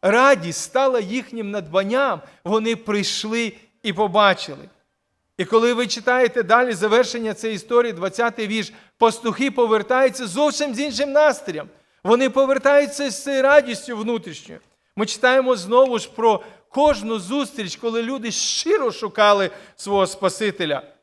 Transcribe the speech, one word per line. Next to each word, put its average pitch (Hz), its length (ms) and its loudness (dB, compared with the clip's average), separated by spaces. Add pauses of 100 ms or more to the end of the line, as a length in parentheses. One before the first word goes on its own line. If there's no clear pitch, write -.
Радість 202 600 2
стала 254 380 0
їхнім 214 520 -8
надбанням, 196 720 -2 (220)
вони 220 320 0
прийшли 214 800 -4 (300)
і 208 100 -4
побачили. 196 760 0 (680)
І 185 80 -4
коли 226 280 2
ви 240 140 -2
читаєте 247 560 0
далі 233 300 2
завершення 220 600 0
цієї 220 220 -6
історії, 240 380 0
двадцятий 214 540 -4
вірш, 214 260 -6 (240)
пастухи 226 540 0
повертаються 240 760 0
зовсім 277 480 -2
з 220 40 -8
іншим 277 320 -4
настроєм. 269 580 0 (340)
Вони 240 260 4
повертаються 277 800 2
з - 140 -10
цією 269 200 -2
радістю 247 540 2
внутрішньою. 208 640 -8 (340)
Ми 208 100 -2
читаємо 254 500 2
знову 233 440 2
ж - 160 -10
про 220 280 2 (260)
кожну 226 500 0
зустріч, 208 560 -6
коли 233 280 -4
люди 233 280 -8
щиро 311 600 -2
шукали 208 580 2 (260)
свого 196 320 0
Спасителя. 185 720 -2 (220)